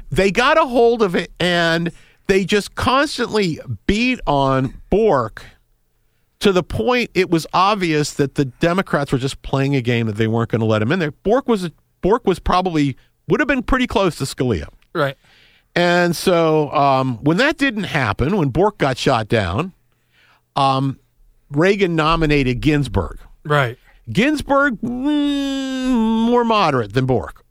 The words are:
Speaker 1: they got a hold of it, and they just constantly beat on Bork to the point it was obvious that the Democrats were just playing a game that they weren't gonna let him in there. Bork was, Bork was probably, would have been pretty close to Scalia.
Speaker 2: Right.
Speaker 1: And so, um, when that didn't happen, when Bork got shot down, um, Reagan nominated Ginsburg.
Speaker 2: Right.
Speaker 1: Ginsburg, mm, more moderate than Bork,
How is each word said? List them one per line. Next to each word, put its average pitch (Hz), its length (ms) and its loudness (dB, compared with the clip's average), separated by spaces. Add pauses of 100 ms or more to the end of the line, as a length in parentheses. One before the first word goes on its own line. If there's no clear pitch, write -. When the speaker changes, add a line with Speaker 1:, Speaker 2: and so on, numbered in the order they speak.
(120)
Speaker 1:
they 190 180 2
got 247 260 2
a 320 100 2
hold 240 360 2
of 185 140 0
it, - 240 -4
and 170 500 0 (380)
they 196 160 2
just 202 320 -2
constantly 233 800 -2 (280)
beat 233 400 0
on 135 480 0 (160)
Bork 175 540 0 (960)
to 202 120 2
the 180 100 2
point 233 520 -2
it 180 160 0
was 165 240 0
obvious 175 600 0
that 143 200 -2
the 147 100 0
Democrats 165 680 -2
were 139 60 0
just 135 220 -8
playing 139 340 -2
a 135 60 2
game 117 280 0
that 104 80 -6
they 113 100 0
weren't 113 240 -2
gonna 113 160 0
let 107 160 2
him 117 100 0
in 190 60 0
there. 151 140 -2
Bork 240 360 -2
was, 185 220 0 (320)
Bork 214 240 2
was 180 120 0
probably, 160 600 0 (300)
would 220 120 2
have 294 80 0
been 269 140 0
pretty 254 240 0
close 196 300 0
to - 80 -6
Scalia. 120 440 -4 (240)
Speaker 2:
Right. 139 240 -2 (580)
Speaker 1:
And 175 400 2
so, 160 580 2
um, 131 520 2
when 165 140 2
that 285 180 0
didn't 220 280 -2
happen, 135 520 -2
when 147 140 0
Bork 196 260 0
got 135 220 -2
shot 117 300 0
down, 110 440 -2 (840)
um, 135 440 0 (520)
Reagan 180 460 2
nominated 151 640 0
Ginsburg. 135 580 -2 (260)
Speaker 2:
Right. 143 340 0 (340)
Speaker 1:
Ginsburg, 277 720 0
mm, 262 1400 -2
more 240 180 2
moderate 156 480 0
than 131 140 0
Bork, 120 440 -2